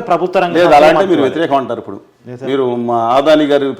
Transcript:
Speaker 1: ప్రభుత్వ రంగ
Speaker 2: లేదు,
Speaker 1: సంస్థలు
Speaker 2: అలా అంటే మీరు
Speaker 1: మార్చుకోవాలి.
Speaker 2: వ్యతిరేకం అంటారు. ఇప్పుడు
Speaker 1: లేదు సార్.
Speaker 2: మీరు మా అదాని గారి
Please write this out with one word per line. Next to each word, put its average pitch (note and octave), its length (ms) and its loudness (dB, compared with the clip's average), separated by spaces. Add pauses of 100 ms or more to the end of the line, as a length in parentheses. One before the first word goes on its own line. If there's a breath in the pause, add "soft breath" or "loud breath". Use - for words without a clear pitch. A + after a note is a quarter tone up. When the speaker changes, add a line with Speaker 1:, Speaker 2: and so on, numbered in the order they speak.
Speaker 1:
ప్రభుత్వ F3+ 360 -2
రంగ F3 120 -4
Speaker 2:
లేదు, F3 80 4
Speaker 1:
సంస్థలు D#3 140 6
Speaker 2:
అలా D3+ 140 6
అంటే - 20 0
మీరు G3 140 0
Speaker 1:
మార్చుకోవాలి. D3 180 0
Speaker 2:
వ్యతిరేకం C#3+ 360 -2
అంటారు. A2+ 220 -8
ఇప్పుడు G2 140 -14 (300)
Speaker 1:
లేదు B2 120 -16
సార్. C3 100 -10
Speaker 2:
మీరు C3+ 140 -2 (240)
మా A#2+ 80 0 (220)
అదాని D3+ 340 2
గారి C#3 140 0 (140)